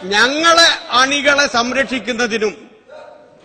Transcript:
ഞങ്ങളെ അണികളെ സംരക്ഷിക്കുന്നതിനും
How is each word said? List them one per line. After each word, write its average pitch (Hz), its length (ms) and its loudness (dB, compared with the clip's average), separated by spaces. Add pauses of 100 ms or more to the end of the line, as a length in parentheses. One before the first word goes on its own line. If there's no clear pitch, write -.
(140)
ഞങ്ങളെ 320 540 4 (320)
അണികളെ 277 460 2 (100)
സംരക്ഷിക്കുന്നതിനും 233 1000 -2 (920)